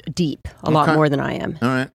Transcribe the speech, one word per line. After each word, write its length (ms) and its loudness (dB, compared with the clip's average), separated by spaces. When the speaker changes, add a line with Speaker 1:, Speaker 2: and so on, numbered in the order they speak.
Speaker 1:
deep, 340 -4
a 80 -2
lot 180 4
Speaker 2:
Okay. 80 4
Speaker 1:
more 140 4
than 100 0
I 140 -4
am. 260 -8
Speaker 2:
All 80 0
right. 260 -2